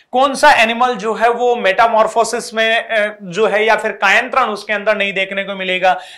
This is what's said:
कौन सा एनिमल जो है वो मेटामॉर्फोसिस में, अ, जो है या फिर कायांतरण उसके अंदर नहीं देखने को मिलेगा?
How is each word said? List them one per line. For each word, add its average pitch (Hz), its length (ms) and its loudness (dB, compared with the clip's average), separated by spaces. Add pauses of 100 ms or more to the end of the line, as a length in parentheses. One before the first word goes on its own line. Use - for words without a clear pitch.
(120)
कौन 269 220 2
सा 285 160 4
एनिमल 233 440 2
जो 214 200 -4
है 220 160 2
वो 240 260 0
मेटामॉर्फोसिस 220 1000 0
में, 226 340 0
अ, 214 340 -2
जो 190 240 -2
है 202 180 0
या 220 120 2
फिर 214 160 -4
कायांतरण 233 500 0
उसके 214 300 -6
अंदर 208 240 -2
नहीं 196 160 -4
देखने 196 320 -6
को 196 100 -10
मिलेगा? 185 460 -2 (180)